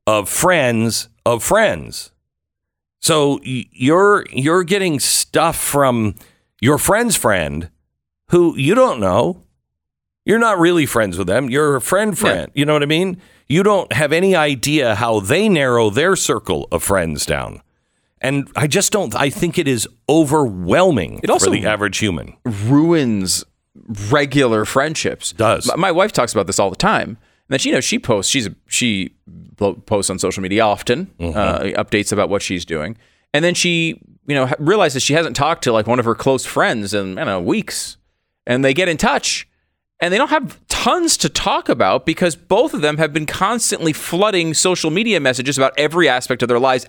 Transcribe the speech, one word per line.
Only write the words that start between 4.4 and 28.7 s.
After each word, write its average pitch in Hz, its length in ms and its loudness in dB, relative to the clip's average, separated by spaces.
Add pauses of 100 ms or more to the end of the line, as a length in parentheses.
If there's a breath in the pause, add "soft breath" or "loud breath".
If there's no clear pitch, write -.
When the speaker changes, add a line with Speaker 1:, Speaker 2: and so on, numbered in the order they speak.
Speaker 1:
getting 180 360 0
stuff - 560 0
from 120 600 0 (440 soft breath)
your 139 160 4
friend's 208 400 2
friend 85 540 -2 (580)
who 170 280 4
you 139 180 0
don't 233 260 2
know. 110 420 0 (840)
You're 202 120 4
not 226 200 2
really 170 260 4
friends 107 320 0
with 92 100 -4
them. 120 220 0
You're 143 280 0
a 123 40 -4
friend 208 320 0
Speaker 2:
Yeah. 160 80 -8
Speaker 1:
friend. 95 340 -2
You 143 120 0
know 151 80 2
what 151 80 2
I 143 40 0
mean? 175 300 0 (320 soft breath)
You 160 140 2
don't 196 320 2
have 139 180 0
any 185 240 4
idea 143 600 0
how 113 240 0
they 156 280 2
narrow 127 400 2
their 147 280 2
circle 98 540 -2
of 85 120 -2
friends 82 420 -2
down. 60 380 -6 (580)
And 139 340 -2
I - 120 0
just 165 260 0
don't, 156 240 -2
I 143 140 0
think 170 260 -4
it 175 100 0
is 123 220 -2 (180)
overwhelming 131 1160 2
Speaker 2:
It - 80 -2
also 359 160 2
Speaker 1:
for 381 60 2
the - 140 -2
average 104 320 -2
human. 85 460 -4
Speaker 2:
ruins 120 1000 0 (680)
regular 135 540 2
friendships. 135 680 -2
Speaker 1:
Does. 107 340 0
Speaker 2:
My, - 100 0
my 190 160 0
wife 190 200 2
talks 123 200 0
about 104 140 0
this 190 120 -2
all 98 120 2
the 92 60 -8
time. 165 320 0
And 110 80 -12 (320)
then 131 100 -2
she, 262 120 -4
you 302 40 0
know, 151 60 0
she - 180 -2
posts, 101 320 -2
she's 123 160 -2
a, 85 80 -10 (120)
she 104 480 -4 (120)